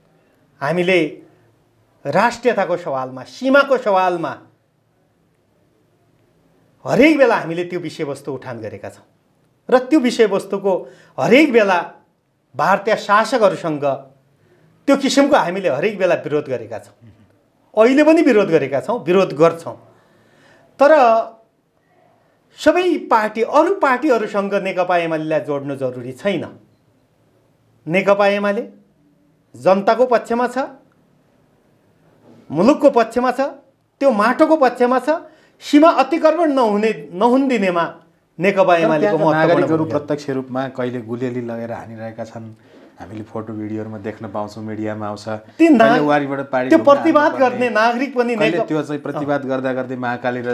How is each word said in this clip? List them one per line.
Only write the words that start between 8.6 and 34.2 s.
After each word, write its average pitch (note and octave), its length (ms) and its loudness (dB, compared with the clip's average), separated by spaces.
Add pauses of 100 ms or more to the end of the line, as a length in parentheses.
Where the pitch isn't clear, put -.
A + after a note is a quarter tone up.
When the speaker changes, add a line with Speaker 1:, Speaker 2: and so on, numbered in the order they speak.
Speaker 1:
गरेका G2+ 300 -14
छौँ - 160 -20 (640)
र B3+ 100 4 (120)
त्यो D#4 100 4
विषयवस्तुको G3+ 720 0 (460)
हरेक A#3+ 340 4
बेला G3+ 260 4 (760)
भारतीय G3 420 0
शासकहरूसँग G3+ 880 0 (1040)
त्यो C#4 80 6
किसिमको C#4 400 2
हामीले F3+ 320 -2
हरेक F3 300 -2
बेला F3+ 160 2
विरोध D3 320 -4
गरेका A2+ 320 -8
छौँ। - 160 -20 (800)
अहिले C4 300 4
पनि D#4+ 180 6
विरोध G#3 260 4
गरेका C#3 320 0
छौँ, G#3+ 220 -6
विरोध F3+ 320 2
गर्छौँ। D#3+ 400 0 (1040)
तर C#4+ 120 8 (1700)
सबै E4+ 520 0
पार्टी, G#3+ 320 0
अरू D#4+ 400 2
पार्टीहरूसँग A3+ 720 0
नेकपा F#3 420 -2
एमालेलाई D#3 440 -2
जोड्नु C#3 360 -6
जरुरी B2+ 360 -8
छैन। E3+ 320 -4 (1400)
नेकपा G3 420 -2
एमाले G3+ 340 -4 (920)
जनताको G3 520 2
पक्षमा A#3 400 -2
छ, A#3+ 120 -6 (1900)
मुलुकको B3 400 4
पक्षमा A#3+ 400 0
छ, B3+ 100 -6 (600)
त्यो C#4 100 4
माटोको B3 460 2